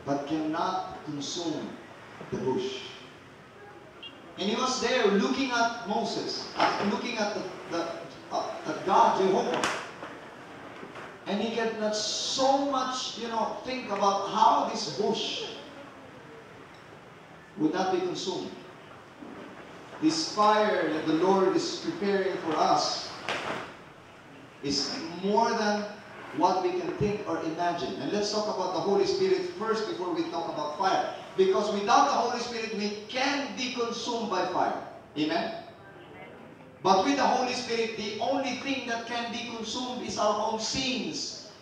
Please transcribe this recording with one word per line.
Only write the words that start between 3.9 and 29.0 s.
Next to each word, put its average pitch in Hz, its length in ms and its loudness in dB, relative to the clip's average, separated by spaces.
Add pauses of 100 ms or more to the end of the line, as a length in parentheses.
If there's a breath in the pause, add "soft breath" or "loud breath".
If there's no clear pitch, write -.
And 190 100 0
he 214 60 2
was 254 260 0
there 233 280 4
looking 254 420 4
at 233 380 2
Moses, - 680 -2
uh, - 360 2
looking - 260 -2
at 208 160 2
the, 185 80 -4 (280)
the, 165 180 -2 (420)
uh, - 200 -2 (180)
at 151 180 -4
God, 180 340 6
Jehovah. - 400 4 (1700)
And 202 160 0
he 226 140 0
could 220 240 0
not 214 160 2
so 277 720 2
much, 254 480 -2
you 233 80 -4
know, 226 380 -2
think 254 220 -6
about 196 440 2
how - 400 6
this - 260 -4
bush - 500 0 (2000)
would 151 160 2
not 185 180 2
be 180 60 4
consumed. 175 540 -2 (1500)
This - 320 2
fire 208 600 4
that 156 140 -2
the 156 80 2
Lord 185 420 6
is - 280 -2
preparing 190 540 0
for 160 160 -2
us - 560 2 (1500)
is - 320 -2 (280)
more 220 280 4
than 208 340 2 (520)
what 180 260 4
we 180 80 2
can 180 280 -2
think 202 300 0
or 165 120 -2
imagine. 170 600 -2
And 156 100 -4
let's 202 200 0
talk 214 220 0
about 185 200 -2
the 165 60 0
Holy 196 260 4